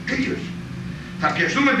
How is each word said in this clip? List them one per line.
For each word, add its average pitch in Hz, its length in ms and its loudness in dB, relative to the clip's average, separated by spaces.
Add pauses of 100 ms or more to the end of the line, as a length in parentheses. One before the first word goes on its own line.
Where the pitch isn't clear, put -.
Τελείωσε. - 440 -2 (720)
Θα - 100 2
πιαστούμε 277 480 4